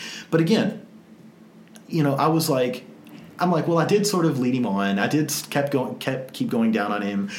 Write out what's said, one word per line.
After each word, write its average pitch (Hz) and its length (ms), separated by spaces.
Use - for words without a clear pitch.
But 160 100
again, 165 420
you 160 140
know, 139 120
I 143 140
was 160 220
like, 127 340
I'm 180 120
like, 151 160
"Well, 170 100
I 147 80
did 202 200
sort 170 200
of 147 140
lead 123 140
him 123 120
on. 98 320
I 101 80
did 147 240
s-, - 160
kept 143 240
going, 123 260
kept, - 380
keep 117 160
going 113 220
down 104 200
on 101 100
him." 101 360